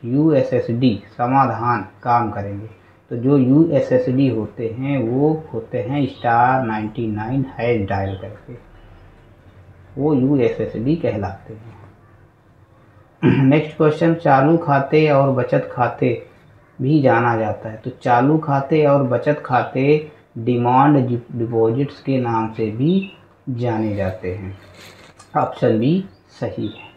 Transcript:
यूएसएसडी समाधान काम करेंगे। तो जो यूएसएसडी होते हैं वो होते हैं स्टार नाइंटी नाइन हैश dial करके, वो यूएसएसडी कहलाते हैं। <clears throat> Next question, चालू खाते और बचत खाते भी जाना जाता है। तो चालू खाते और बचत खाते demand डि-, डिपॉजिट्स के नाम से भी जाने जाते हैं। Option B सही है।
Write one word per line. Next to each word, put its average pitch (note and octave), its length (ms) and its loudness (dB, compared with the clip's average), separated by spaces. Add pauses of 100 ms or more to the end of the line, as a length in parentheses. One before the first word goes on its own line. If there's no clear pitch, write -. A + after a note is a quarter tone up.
यूएसएसडी B2+ 960 2 (140)
समाधान A#2+ 640 0 (220)
काम A#2+ 280 0
करेंगे। G2+ 380 -10 (400)
तो B2 80 -6
जो C3+ 200 2
यूएसएसडी C3 920 2
होते A2 500 -6
हैं C#3 240 -4
वो D3 400 0 (100)
होते A2 280 -6
हैं C#3 260 -2
स्टार B2 560 2
नाइंटी A2 440 -6
नाइन A2+ 380 -4 (120)
हैश A#2 320 -2
dial G2 280 -4
करके, G2+ 360 -16 (1500)
वो D3+ 120 2
यूएसएसडी B2+ 840 0
कहलाते G#2+ 580 -6
हैं। A2 240 -20 (1500)
<clears throat> C#3 200 4
Next D3 340 2
question, D#3+ 360 2
चालू D3+ 440 2
खाते D3+ 520 2
और C#3 220 2
बचत - 420 -2
खाते B2 520 -2 (560)
भी C#3+ 200 2
जाना A#2 360 2
जाता A2 320 -6
है। A2 80 -14
तो - 120 -10
चालू B2+ 480 2
खाते D3+ 480 0
और C#3 180 4
बचत B2 420 -2
खाते C3 680 0 (260)
demand B2 680 4
डि-, A#2+ 280 -6
डिपॉजिट्स A#2 640 -2
के C3+ 200 -2
नाम A2+ 320 -2
से A2 180 -4
भी F3 400 0 (380)
जाने A2+ 460 -4
जाते F#2+ 400 -6
हैं। F#2+ 220 -12 (800)
Option A#2+ 420 0
B E3+ 260 0 (240)
सही A2+ 380 -8
है। - 300 -14